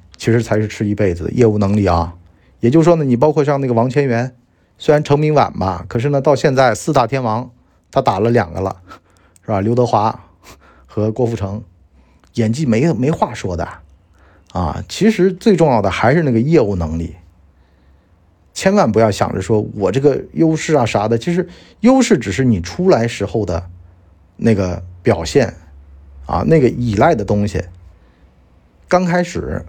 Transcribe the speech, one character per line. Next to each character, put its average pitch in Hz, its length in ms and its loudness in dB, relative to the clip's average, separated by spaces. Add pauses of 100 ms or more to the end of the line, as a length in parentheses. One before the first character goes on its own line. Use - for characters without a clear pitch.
(160)
其 - 140 -2
实 117 120 2
才 107 180 -2
是 107 80 -4
吃 - 180 -6
一 104 80 -2
辈 98 180 0
子 85 120 -6
的 - 80 -6
业 120 120 4
务 107 140 4
能 101 180 0
力 101 100 2
啊。 82 280 0 (460)
也 117 100 2
就 160 100 4
是 156 40 4
说 170 100 6
呢， 160 100 0
你 123 120 2
包 151 160 2
括 151 120 0
像 139 160 0
那 135 60 -2
个 123 80 -2
王 120 160 2
千 143 160 0
源， 123 280 -2 (440)
虽 - 140 2
然 151 100 2
成 147 160 0
名 151 160 0
晚 120 240 2
吧， 92 300 -4
可 120 100 -4
是 127 100 -2
呢， 143 120 0
到 143 140 2
现 135 220 0
在 127 180 4
四 - 180 -4
大 127 140 2
天 135 160 -4
王， 117 280 -4 (400)
他 139 100 0
打 110 180 0
了 113 120 0
两 107 220 0
个 87 80 -8
了， 95 200 -6 (600)
是 - 60 -12
吧？ 101 120 -2
刘 110 140 -2
德 123 100 2
华 110 340 0 (680)
和 107 260 -4
郭 120 140 -2
富 117 100 -4
城， 101 260 -8 (720)
演 110 160 -2
技 147 140 -4
没， 120 300 0
没 127 160 -2
话 165 240 -4
说 92 200 -8
的 82 140 -6 (840)
啊。 90 360 -4
其 214 220 2
实 190 240 2
最 214 200 2
重 156 160 4
要 113 120 2
的 95 80 0
还 113 240 2
是 170 80 2
那 139 80 0
个 113 100 2
业 147 220 2
务 101 120 -2
能 82 240 -4
力。 85 180 -8 (1400)
千 190 200 0
万 170 160 4
不 110 100 2
要 110 100 4
想 - 240 -2
着 95 80 -4
说 104 180 0 (140)
我 98 180 -2
这 131 80 -2
个 143 320 2
优 160 240 2
势 156 180 -2
啊 123 120 2
啥 107 200 -2
的， 113 120 0
其 170 160 -4
实 175 120 -2 (340)
优 262 200 4
势 226 180 2
只 - 140 -4
是 135 100 -2
你 117 180 2
出 95 280 -4
来 117 180 4
时 107 180 -6
候 104 200 -4
的 90 260 -6 (680)
那 113 180 2
个 92 280 -2 (200)
表 110 220 0
现 120 300 0 (720)
啊， 90 200 -2
那 156 140 4
个 127 80 4
依 120 280 -2
赖 151 180 4
的 104 100 -4
东 104 220 -2
西。 - 160 -4 (1300)
刚 180 180 2
开 175 180 0
始， - 440 -8